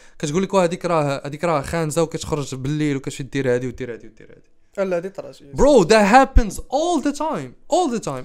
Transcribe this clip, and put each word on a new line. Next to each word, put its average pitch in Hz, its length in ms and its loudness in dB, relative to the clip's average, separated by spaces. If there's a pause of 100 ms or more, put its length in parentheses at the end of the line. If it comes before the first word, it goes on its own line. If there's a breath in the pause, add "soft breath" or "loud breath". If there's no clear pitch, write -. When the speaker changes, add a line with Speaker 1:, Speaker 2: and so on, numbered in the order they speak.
(180 loud breath)
Speaker 1:
كتقول 160 240 -4
لك: 190 120 -4
"واه 190 100 4
هذيك 175 200 -4
راه، 147 420 -2
هذيك 143 180 -8
راه 160 160 0
خانزه 165 420 -2
وكتخرج 156 520 -6
بالليل 147 420 -2
وكتمشي 139 260 -10
دير 127 320 -2
هادي 127 140 -4
ودير 120 240 -10
هادي 110 140 -16
ودير 101 240 -20
هادي". - 200 -20 (400)
Speaker 2:
لا، 175 60 0
هادي 175 120 -6
طرات، 135 320 -14
يس. 139 160 -18
Speaker 1:
Bro, 240 280 6
that 208 300 6
happens 262 400 6
all 320 500 -2
the 285 120 -2
time, 220 340 -6 (220)
all 302 240 2
the 202 40 -6
time, 131 240 -6